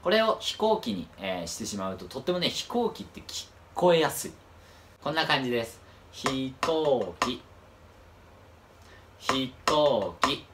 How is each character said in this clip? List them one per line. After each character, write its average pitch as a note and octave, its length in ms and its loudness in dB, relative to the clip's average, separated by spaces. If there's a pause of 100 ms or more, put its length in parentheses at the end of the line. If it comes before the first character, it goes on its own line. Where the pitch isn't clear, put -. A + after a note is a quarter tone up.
こ F3 60 0
れ A3 140 4
を A3 160 2
飛 - 180 -6
行 A3 200 4
機 A2 160 -4
に、 E2 140 -6 (120)
え F#2 240 -6
ー、 E2 40 -8
し - 100 -8
て A2+ 100 -8
し G#2 100 -6
ま F#2+ 160 -4
う F#2 60 -10
と、 F#2 60 -14
と C3 140 -10
っ C3 40 -12
て - 80 0
も F3+ 80 0
ね、 F3 100 0
飛 - 180 -8
行 A#3+ 220 0
機 - 140 -10
っ - 20 -10
て - 160 -18
聞 - 260 -12 (280)
こ F3 180 6
え E3 60 6
や D3+ 100 2
す - 200 -6
い。 - 20 -14 (720)
こ C#3+ 80 -4
ん D#3 40 -4
な D#3+ 120 2
感 C#3+ 160 2
じ B2 80 0
で A#2 120 0
す。 - 160 -12 (320)
飛 C3 480 -4
行 C#3 600 2
機。 A#2 220 -2 (1800)
飛 C3 340 -2 (140)
行 C#3 540 4
機。 - 320 0